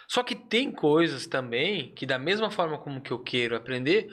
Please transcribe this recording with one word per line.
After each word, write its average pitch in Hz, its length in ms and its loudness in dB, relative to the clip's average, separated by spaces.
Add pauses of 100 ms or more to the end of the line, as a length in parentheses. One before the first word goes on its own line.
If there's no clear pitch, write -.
Só 247 140 2
que 240 120 -6
tem 254 360 0
coisas 151 540 4
também 131 680 -2
que, - 120 -8
da 131 140 0
mesma 202 320 0
forma 160 260 0
como 139 240 -8
que - 100 -12
eu 123 80 -2
quero 120 360 0
aprender, 131 580 0